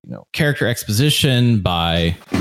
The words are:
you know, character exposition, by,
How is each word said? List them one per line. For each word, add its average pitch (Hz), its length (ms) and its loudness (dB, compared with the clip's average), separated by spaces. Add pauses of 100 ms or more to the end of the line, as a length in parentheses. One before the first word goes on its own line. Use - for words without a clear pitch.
you - 60 -14
know, - 200 -16
character 147 360 0
exposition, 120 920 2
by, 85 540 0 (260)